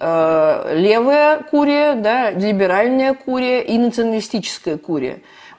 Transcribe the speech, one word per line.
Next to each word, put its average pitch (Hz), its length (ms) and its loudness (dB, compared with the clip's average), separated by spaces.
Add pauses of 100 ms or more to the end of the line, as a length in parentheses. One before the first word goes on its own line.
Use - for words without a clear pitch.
э, 160 720 2
левая 269 720 2
курия, 294 500 0
да, 220 380 -2
либеральная 208 800 0
курия 254 460 -4
и 226 180 -2
националистическая 226 960 -4
курия. 135 440 -6 (380)